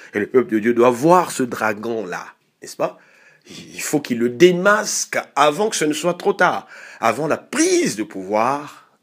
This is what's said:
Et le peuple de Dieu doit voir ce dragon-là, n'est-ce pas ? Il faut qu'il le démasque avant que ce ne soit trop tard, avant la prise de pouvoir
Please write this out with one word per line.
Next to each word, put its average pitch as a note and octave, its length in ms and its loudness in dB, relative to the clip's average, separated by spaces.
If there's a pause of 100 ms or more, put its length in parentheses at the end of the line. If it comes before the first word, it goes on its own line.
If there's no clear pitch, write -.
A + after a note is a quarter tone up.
(140)
Et G#2 60 -2
le G2 80 -4
peuple A#2+ 240 2
de A2 80 2
Dieu A#2 140 2
doit A#2 160 6
voir D#3+ 420 2
ce C3+ 100 -2
dragon-là, A2 840 -6 (380)
n'est-ce - 140 -18
pas ? - 240 -6 (480)
Il - 340 -16
faut D3 180 -2
qu'il B2 180 -4
le A#2+ 100 0
démasque F3+ 880 2 (160)
avant D3 360 2
que - 60 -4
ce D#3+ 80 -2
ne D3+ 80 0
soit E3+ 220 -2
trop F#3+ 200 -2
tard, D3+ 340 0 (320)
avant A2+ 260 0
la B2 120 -2
prise D#4+ 580 -2
de G#2 80 -4
pouvoir A2 880 -4 (100)